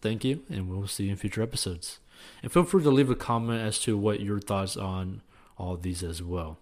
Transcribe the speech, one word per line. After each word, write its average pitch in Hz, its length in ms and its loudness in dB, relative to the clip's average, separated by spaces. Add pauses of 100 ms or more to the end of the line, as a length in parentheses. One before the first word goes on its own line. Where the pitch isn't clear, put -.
Thank 110 220 -2
you, 135 240 0
and 95 220 -4
we'll 95 180 -4
see - 180 -4
you 98 60 0
in 98 60 -2
future 104 240 -4
episodes. 101 560 -4 (460)
And 120 80 -6
feel 175 140 6
free 175 180 4
to 147 80 8
leave 135 180 8
a 123 60 4
comment 117 480 0
as 110 160 -2
to 110 180 0
what 104 220 2
your 101 200 -2
thoughts 98 380 -2
on 95 460 -4 (340)
all 90 180 -4
these 87 280 -4
as 82 180 -6
well. 85 400 -6